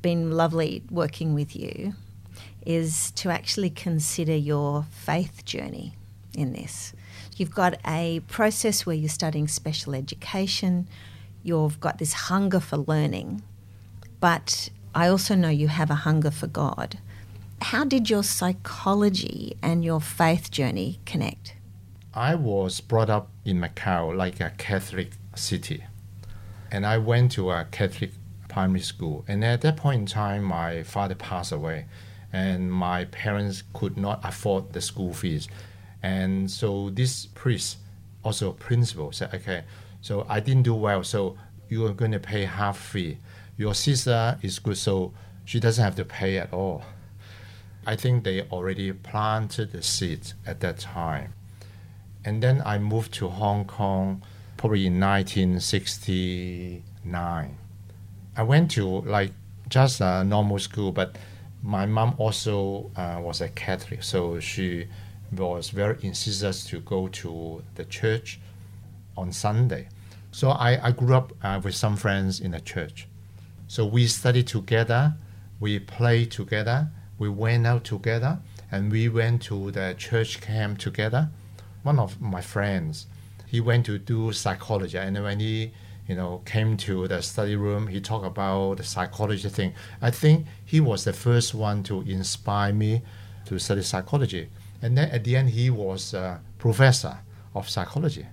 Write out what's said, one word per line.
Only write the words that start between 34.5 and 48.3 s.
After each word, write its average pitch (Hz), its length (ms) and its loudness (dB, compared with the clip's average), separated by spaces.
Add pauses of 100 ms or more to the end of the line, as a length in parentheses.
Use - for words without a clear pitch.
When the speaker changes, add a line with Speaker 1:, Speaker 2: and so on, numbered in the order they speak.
Speaker 2:
the 87 80 -6
school 90 320 -4
fees. 80 360 -2 (540)
And 95 480 0
so 101 380 -2
this 123 380 0
priest, - 500 -2 (480)
also 107 240 0
a 92 60 -4
principal, 113 580 0
said, 95 220 -6
"Okay, 92 300 -6 (360)
so 101 300 -4
I 107 100 2
didn't 131 220 6
do 117 120 6
well, 101 300 2
so 98 320 0 (320)
you 113 180 0
are 104 60 2
gonna 107 260 2
pay 104 280 -2
half 98 320 -2
fee. 85 400 -4 (400)
Your 104 160 0
sister 120 680 2
is 95 180 -4
good, 101 200 -2
so 95 340 0 (320)
she - 160 0
doesn't 113 240 6
have 98 120 2
to 95 100 -4
pay 95 320 0
at 87 160 -4
all." 92 300 -2 (1040)
I 110 100 0
think 123 280 2
they 95 200 0